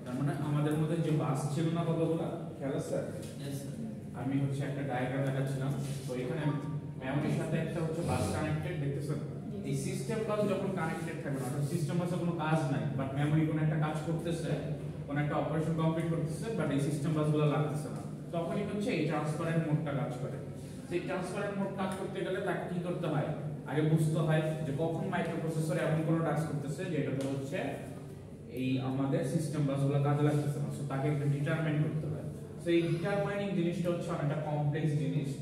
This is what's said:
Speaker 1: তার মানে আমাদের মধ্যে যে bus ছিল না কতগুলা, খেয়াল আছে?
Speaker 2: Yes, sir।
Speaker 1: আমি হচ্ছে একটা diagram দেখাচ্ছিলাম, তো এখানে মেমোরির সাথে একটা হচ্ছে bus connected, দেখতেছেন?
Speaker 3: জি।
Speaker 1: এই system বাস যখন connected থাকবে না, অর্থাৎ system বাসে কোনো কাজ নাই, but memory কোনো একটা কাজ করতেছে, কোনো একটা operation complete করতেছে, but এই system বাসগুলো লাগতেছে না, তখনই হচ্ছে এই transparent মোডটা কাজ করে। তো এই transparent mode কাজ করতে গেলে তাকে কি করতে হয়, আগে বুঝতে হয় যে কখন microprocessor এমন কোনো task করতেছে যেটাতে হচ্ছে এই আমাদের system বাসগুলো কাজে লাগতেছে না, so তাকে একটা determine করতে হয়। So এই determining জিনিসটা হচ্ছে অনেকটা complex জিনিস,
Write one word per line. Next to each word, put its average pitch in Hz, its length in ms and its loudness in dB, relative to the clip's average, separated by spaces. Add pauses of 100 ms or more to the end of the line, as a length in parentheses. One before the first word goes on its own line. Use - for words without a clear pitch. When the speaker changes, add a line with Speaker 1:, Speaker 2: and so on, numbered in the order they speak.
Speaker 1:
তার 123 140 -6
মানে 143 140 2 (160)
আমাদের 147 320 2
মধ্যে 160 160 2 (100)
যে 151 60 2 (100)
bus 139 160 2 (160)
ছিল 165 120 2 (100)
না 165 120 0
কতগুলা, 165 400 2 (300)
খেয়াল 139 220 -2
আছে? 135 180 -2 (440)
Speaker 2:
Yes, 139 180 -4
sir। - 120 -6 (480)
Speaker 1:
আমি 135 140 -2 (100)
হচ্ছে - 240 0
একটা - 220 -4
diagram 135 380 0
দেখাচ্ছিলাম, - 440 0 (340)
তো 131 40 -4 (120)
এখানে - 220 -2 (560)
মেমোরির 143 400 0
সাথে - 240 0
একটা - 200 -4
হচ্ছে 165 160 -2 (100)
bus - 140 2 (100)
connected, 156 480 0
দেখতেছেন? - 380 -2 (300)
Speaker 3:
জি। 135 80 -6 (100)
Speaker 1:
এই - 60 0 (120)
system - 320 -2 (100)
বাস 208 120 2 (120)
যখন 190 180 0 (100)
connected 160 440 -2
থাকবে 139 160 -2
না, 123 80 -2
অর্থাৎ 135 240 0
system 175 280 0
বাসে 180 220 0
কোনো 170 120 0 (100)
কাজ 156 140 4 (140)
নাই, 117 120 0 (140)
but 131 200 -2
memory 151 320 4
কোনো 151 160 2
একটা 151 200 4
কাজ 156 100 0 (120)
করতেছে, 165 420 0 (560)
কোনো 147 180 -2
একটা - 180 0
operation 160 380 0
complete 165 340 2
করতেছে, 151 320 -2 (120)
but 151 180 2
এই 139 120 4
system - 300 0
বাসগুলো 151 260 4 (100)
লাগতেছে - 400 0
না, - 60 -6 (340)
তখনই 202 360 0
হচ্ছে 208 280 0
এই 160 120 4
transparent 160 580 0
মোডটা 147 320 2
কাজ - 220 -2
করে। - 140 -4 (500)
তো - 120 -6
এই 180 100 -2
transparent 202 520 -2
mode 196 200 0
কাজ 190 100 0 (100)
করতে 196 260 -4
গেলে - 120 -2 (100)
তাকে - 220 0
কি 175 160 -2
করতে 165 280 -2
হয়, - 160 2 (400)
আগে 147 120 2 (100)
বুঝতে - 340 4
হয় 156 160 4 (240)
যে - 60 -2 (100)
কখন 165 220 0 (100)
microprocessor 160 600 0 (100)
এমন 156 220 4
কোনো 165 180 4
task - 240 2
করতেছে 139 320 -2 (120)
যেটাতে 135 360 0
হচ্ছে - 280 -4 (1040)
এই 127 80 0 (220)
আমাদের 139 320 2 (120)
system 151 340 2
বাসগুলো 139 380 2
কাজে 143 220 4
লাগতেছে - 360 2
না, - 120 -4
so - 140 -6
তাকে 135 220 0
একটা 139 220 0
determine 156 500 0
করতে - 280 -2
হয়। - 140 -6 (360)
So - 40 -4 (100)
এই 170 60 6 (100)
determining 202 560 0 (100)
জিনিসটা 170 340 2
হচ্ছে - 240 -2
অনেকটা 147 220 0 (100)
complex 151 440 2 (100)
জিনিস, - 280 0 (120)